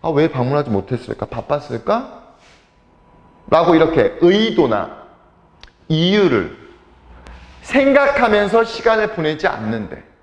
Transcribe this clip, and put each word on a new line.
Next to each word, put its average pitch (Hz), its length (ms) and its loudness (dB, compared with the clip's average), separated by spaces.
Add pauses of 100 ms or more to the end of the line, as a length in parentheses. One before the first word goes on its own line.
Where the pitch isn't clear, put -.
아, 165 80 -4
왜 156 200 2
방문하지 135 400 -2
못했을까? 113 580 -4
바빴을까? 147 960 -6 (1300)
라고 165 260 4
이렇게 160 460 2
의도나 175 840 0 (840)
이유를 165 680 0 (1040)
생각하면서 262 1000 2
시간을 220 500 -2
보내지 156 340 -4
않는데. 110 560 -6 (200)